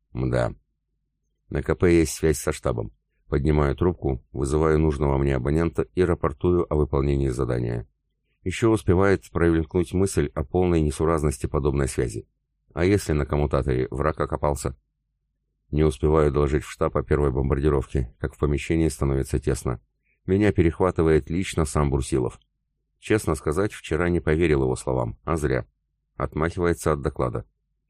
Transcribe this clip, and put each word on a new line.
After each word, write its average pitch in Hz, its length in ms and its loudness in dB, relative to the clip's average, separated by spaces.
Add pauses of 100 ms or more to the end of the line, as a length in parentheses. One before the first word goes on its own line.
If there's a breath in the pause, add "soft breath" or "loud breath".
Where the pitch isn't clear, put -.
(120)
Мда. 60 420 -2 (960)
На 71 140 -4
К 78 120 -2
П 90 160 2
есть 82 220 4
связь 78 260 0
со - 140 -4
штабом. 58 400 -6 (360)
Поднимаю 73 480 2
трубку, 76 460 -2 (100)
вызываю 76 460 2
нужного 71 400 2
мне 69 180 0
абонента 76 460 0 (120)
и 90 80 2
рапортую 87 720 0
о 76 40 0
выполнении 69 520 0
задания. 60 600 -4 (540)
Ещё 110 280 0
успевает 98 600 2
промелькнуть 82 640 0
мысль 90 420 0
о 76 100 -4
полной 90 360 0
несуразности 76 680 0
подобной 69 420 0
связи. 58 380 -6 (460)
А 80 120 -2
если 101 280 2
на 73 140 0
коммутаторе 69 640 0
враг 71 300 -2
окопался? 73 560 -4 (920)
Не 73 120 0
успеваю 76 500 2
доложить 71 320 0
в - 60 -16
штаб - 260 -4
о 71 60 0
первой 71 280 0
бомбардировке, 67 880 0
как - 160 -6
в - 40 -20
помещении 78 500 0
становится 67 500 -2
тесно. 64 420 -4 (440)
Меня 98 280 2
перехватывает 82 760 2
лично 87 360 -2
сам 73 260 0
Брусилов. 65 480 -2 (640)
Честно 107 340 0
сказать, 82 380 -2
вчера 82 360 -2
не 87 120 0
поверил 78 420 2
его 64 140 0
словам, 62 480 -4
а 80 120 -2
зря. 65 300 -2 (500)
Отмахивается 82 760 -2
от 71 100 -2
доклада. 64 420 -4 (460)